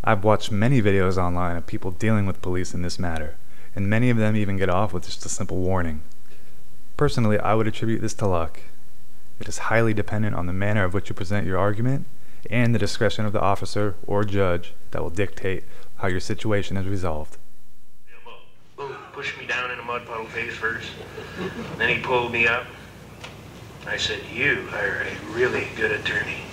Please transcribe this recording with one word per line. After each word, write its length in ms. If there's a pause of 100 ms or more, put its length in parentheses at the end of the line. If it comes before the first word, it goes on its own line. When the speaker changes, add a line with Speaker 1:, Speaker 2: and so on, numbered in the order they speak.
Speaker 1:
I've 180
watched 300
many 280
videos 360
online 400
of 100
people 240
dealing 340
with 180
police 300
in 100
this 180
matter, 360 (380)
and 160
many 200
of 60
them 200
even 200
get 120
off 240
with 140
just 200
a 20
simple 280
warning. 460 (960)
Personally, 420
I 160
would 120
attribute 340
this 140
to 140
luck. 320 (800)
It 80
is 100
highly 340
dependent 440
on 100
the 60
manner 320
of 100
which 140
you 80
present 300
your 120
argument 480 (420)
and 240
the 60
discretion 460
of 80
the 80
officer 560 (100)
or 160
judge 520 (180)
that 100
will 80
dictate 540 (320)
how 100
your 140
situation 560
is 100
resolved. 520 (1700)
Speaker 2:
Pushed 260
me 80
down 260
in 80
a 20
mud 240
puddle 200
face 280
first. 360 (880)
Then 100
he 140
pulled 280
me 160
up. 200 (1200)
I 100
said, 240 (120)
"You 400
are 300
a 300
really 440
good 160
attorney. 460 (140)